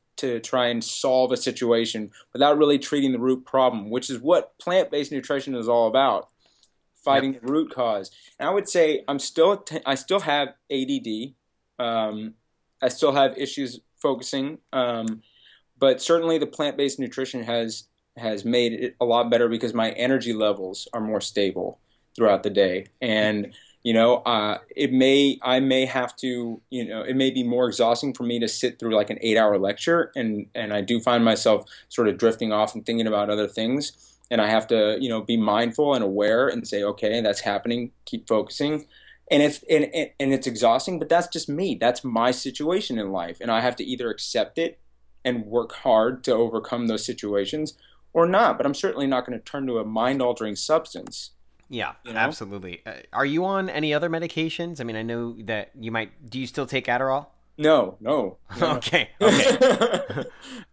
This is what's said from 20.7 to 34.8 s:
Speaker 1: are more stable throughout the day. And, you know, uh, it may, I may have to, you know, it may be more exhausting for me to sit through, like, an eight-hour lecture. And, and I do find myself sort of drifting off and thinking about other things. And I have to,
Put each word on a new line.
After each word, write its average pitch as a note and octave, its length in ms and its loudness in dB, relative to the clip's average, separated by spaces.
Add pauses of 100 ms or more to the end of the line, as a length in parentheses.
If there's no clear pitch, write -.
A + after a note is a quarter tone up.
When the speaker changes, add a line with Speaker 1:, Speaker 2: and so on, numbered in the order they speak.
Speaker 1:
are A#2 80 -4
more G#2+ 180 -2
stable F#2+ 600 -4 (360)
throughout G2+ 280 4
the G#2+ 60 0
day. F#2+ 360 2 (160)
And, G#2+ 520 0 (300)
you A#2 100 0
know, A2+ 260 6
uh, G#2+ 400 0 (140)
it C3 200 -2
may, C3+ 480 4
I B2+ 180 2
may C3 260 2
have B2+ 320 -4
to, A#2+ 520 -6
you B2 160 -6
know, A2 160 -8
it C3 160 -2
may C3+ 120 4
be C3 140 -2
more A#2+ 240 0
exhausting A#2+ 460 0
for B2+ 100 -8
me A#2+ 160 -2
to A#2 80 -2
sit - 320 -4
through, A2+ 160 -2
like, G#2+ 140 2
an A2+ 100 -6
eight-hour G#2+ 400 4
lecture. D#3+ 560 0
And, A2 400 -4
and A2 160 -6
I G#2 80 0
do A2+ 220 -2
find A#2 240 4
myself A2 400 4 (240)
sort A2+ 180 2
of G2 100 0
drifting A2 360 2
off G#2+ 200 2
and A2 120 -10
thinking A#2 200 0
about G#2 240 0
other G#2 180 0
things. A#2+ 720 -4 (140)
And A#2 80 2
I G#2+ 80 2
have A2 200 2
to, G#2+ 340 2